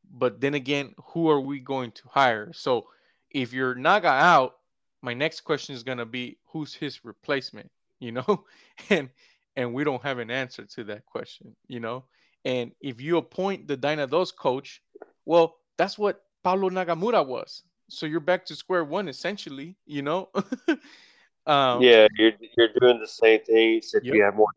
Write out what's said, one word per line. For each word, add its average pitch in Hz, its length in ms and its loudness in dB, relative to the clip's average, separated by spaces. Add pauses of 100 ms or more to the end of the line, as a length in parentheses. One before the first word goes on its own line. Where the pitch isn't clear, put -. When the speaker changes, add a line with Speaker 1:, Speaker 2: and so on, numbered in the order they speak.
(100)
Speaker 1:
but 123 300 -4
then 139 140 -2
again, 139 480 -4
who 165 260 -2
are 147 120 4
we 139 180 -8
going 127 340 -6
to - 160 -20
hire? 127 460 0
So 127 320 -4 (440)
if 123 220 -6
you're 127 220 -4
Naga 170 340 2
out, 143 460 4 (480)
my 123 120 -8
next 143 260 -6
question 143 340 -6
is 120 80 -14
gonna 120 240 -8
be, 123 400 -12
who's 151 260 -12
his - 320 -12
replacement, 117 640 -8 (280)
you 117 140 -12
know? 127 320 -4 (220)
<laughs> - 220 -20
And, 143 220 0 (460)
and 123 180 -4
we 139 100 -4
don't 135 200 -4
have 131 160 -6
an 110 100 -10
answer 127 340 -8
to 117 200 -16
that 104 200 -14
question, - 520 -16 (100)
you 123 140 -14
know? 120 240 -10 (400)
And 123 260 -4 (100)
if 123 200 -12
you 165 180 0
appoint 185 480 -6
the 147 100 -6
Dynados 147 580 -2
coach, - 460 -4 (440)
well, 165 320 2 (200)
that's 196 220 -2
what 208 240 -2 (220)
Pablo 185 260 0
Nagamura 180 560 -2
was. - 380 -12 (240)
So - 180 -12
you're 156 140 -4
back 180 260 -2
to 156 80 -14
square 175 300 -4
one, 170 240 -6
essentially, 160 680 -12 (100)
you 147 160 -8
know? 170 320 -4
<laughs> - 40 -2 (1080)
Um, 131 360 2
Speaker 2:
Yeah, 117 240 10 (120)
you're, 110 140 6 (240)
you're 117 220 4
doing 120 220 6
the 107 80 -12
same 110 320 4
thing, 113 380 4
except 107 260 -4
Speaker 1:
Yep. 123 100 -4
Speaker 2:
you 107 80 6
have 101 140 2
more 107 200 4